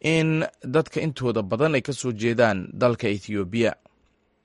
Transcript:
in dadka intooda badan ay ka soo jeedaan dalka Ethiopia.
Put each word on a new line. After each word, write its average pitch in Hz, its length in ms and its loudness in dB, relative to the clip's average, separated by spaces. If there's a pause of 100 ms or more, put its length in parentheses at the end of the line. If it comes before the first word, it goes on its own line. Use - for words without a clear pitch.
in 160 420 2 (220)
dadka 151 360 0
intooda 127 440 0
badan 143 320 0
ay 120 80 0
ka 143 80 -4
soo 127 180 -4
jeedaan 110 640 2
dalka 117 340 2
Ethiopia. 104 680 -2 (680)